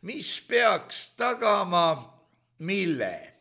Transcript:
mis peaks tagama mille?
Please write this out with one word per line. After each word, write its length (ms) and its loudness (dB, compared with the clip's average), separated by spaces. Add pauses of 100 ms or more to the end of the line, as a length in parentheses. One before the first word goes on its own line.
mis 240 -8 (160)
peaks 720 0
tagama 720 2 (680)
mille? 540 -2 (280)